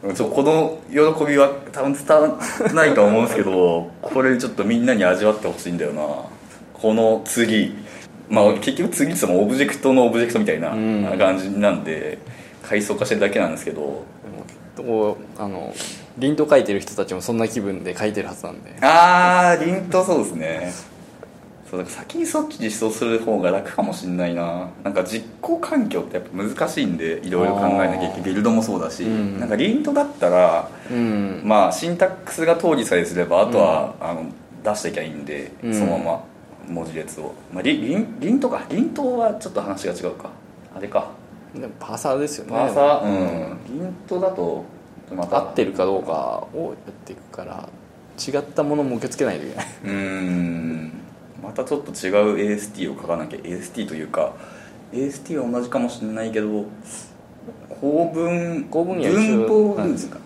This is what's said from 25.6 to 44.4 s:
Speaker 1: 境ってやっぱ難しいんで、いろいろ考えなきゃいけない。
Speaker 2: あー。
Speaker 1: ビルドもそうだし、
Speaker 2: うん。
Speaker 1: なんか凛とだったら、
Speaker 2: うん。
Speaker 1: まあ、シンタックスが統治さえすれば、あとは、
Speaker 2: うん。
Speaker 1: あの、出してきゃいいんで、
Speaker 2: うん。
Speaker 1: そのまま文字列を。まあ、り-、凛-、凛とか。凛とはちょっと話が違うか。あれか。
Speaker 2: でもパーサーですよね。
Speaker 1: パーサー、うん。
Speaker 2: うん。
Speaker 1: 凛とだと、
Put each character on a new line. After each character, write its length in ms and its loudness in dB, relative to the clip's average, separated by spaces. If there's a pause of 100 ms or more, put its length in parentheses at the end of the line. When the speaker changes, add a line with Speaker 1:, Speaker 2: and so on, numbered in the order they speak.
Speaker 1:
境 120 -4
っ 40 -6
て 120 -12
や 40 -2
っ 40 -14
ぱ 180 -8
難 260 -2
し 140 -2
い 20 2
ん 120 -2
で、 280 -4
い 80 -8
ろ 120 2
い 40 2
ろ 80 0
考 100 2
え 220 2
な 0 -
き 20 0
ゃ 40 -2
い 40 -4
け 80 -2
な 0 -
い。 40 -4
Speaker 2:
あ 80 -8
ー。 40 -8
Speaker 1:
ビ 120 -2
ル 100 0
ド 80 4
も 100 4
そ 140 -2
う 40 -2
だ 120 -4
し、 100 -8
Speaker 2:
う 60 -2
ん。 320 -2
Speaker 1:
な 60 -4
ん 20 -6
か 80 0
凛 260 2
と 100 -2
だ 100 2
っ 40 0 (140)
た 100 4
ら、 380 4 (220)
Speaker 2:
う 40 -4
ん。 500 0
Speaker 1:
ま 240 6
あ、 40 0
シ 160 -4
ン 80 -2
タ 100 4
ッ 40 0
ク 220 -12
ス 140 -2
が 100 6
統 200 2
治 80 0
さ 120 2
え 80 4
す 120 -6
れ 80 2
ば、 180 4
あ 40 4
と 120 2
は、 420 4
Speaker 2:
う 40 -8
ん。 60 -4
Speaker 1:
あ 40 -4
の、 80 -8 (420)
出 120 0
し 60 -8
て 100 -4
き 80 -4
ゃ 20 -6
い 60 -8
い 20 -10
ん 140 -12
で、 260 -10 (140)
Speaker 2:
う 60 -4
ん。 40 0
Speaker 1:
そ 100 2
の 140 0
ま 60 -4
ま 200 -2 (440)
文 180 -6
字 80 -12
列 260 -10
を。 140 -10 (180)
ま 80 -8
あ、 20 -6
り-、 180 0
凛-、 240 -2 (160)
凛 200 2
と 100 0
か。 180 -4
凛 220 0
と 280 -2
は 160 0
ち 120 -10
ょ 40 -10
っ 20 -18
と 100 -2
話 240 -8
が 60 -4
違 200 -6
う 40 -12
か。 140 -14 (460)
あ 40 -12
れ 80 -8
か。 200 -2 (460)
Speaker 2:
で 120 -10
も 140 -12
パ 140 -10
ー 40 -8
サ 160 -2
ー 40 0
で 100 -2
す 100 -8
よ 80 -14
ね。 60 -10
Speaker 1:
パ 140 2
ー 80 -2
サ 60 4
ー、 240 6
う 40 0
ん。 100 2
Speaker 2:
う 40 2 (320)
ん。 120 -14
Speaker 1:
凛 280 -8 (140)
と 120 -2
だ 120 2
と、 320 -4 (500)